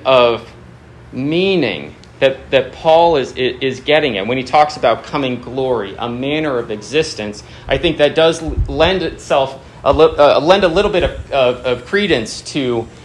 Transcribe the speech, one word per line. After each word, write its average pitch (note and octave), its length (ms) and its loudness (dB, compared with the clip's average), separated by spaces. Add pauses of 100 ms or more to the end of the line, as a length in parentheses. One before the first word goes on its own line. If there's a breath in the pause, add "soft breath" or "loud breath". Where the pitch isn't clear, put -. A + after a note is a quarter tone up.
of A#2+ 440 4 (600)
meaning C#3+ 840 -2 (240)
that, - 320 0
that C3 220 2
Paul E3 440 4
is, B2+ 180 -2
is B2+ 460 -4
getting D3 380 0
at G2 80 -4
when B2 100 -2
he C3 80 -4
talks D3+ 320 2
about A#2 280 0
coming B2+ 360 -4
glory, B2 580 -4
a A2+ 80 -6
manner C3+ 520 -4
of A2+ 120 -6
existence, G#2+ 720 -4 (240 loud breath)
I C#3 120 0
think E3 180 -2
that D3 180 2
does D#3+ 280 2 (260)
lend E3 340 0
itself C#3+ 640 -4 (180 loud breath)
a C#3 100 2
li-, D#3 260 4
uh, C#3 220 6
lend F#3+ 240 4
a F3+ 40 4
little F#3+ 220 0
bit F3 120 0
of, - 300 -6
of, B2+ 320 2
of B2 220 -4
credence E3+ 560 -2 (100)
to A#2+ 340 -2 (180 loud breath)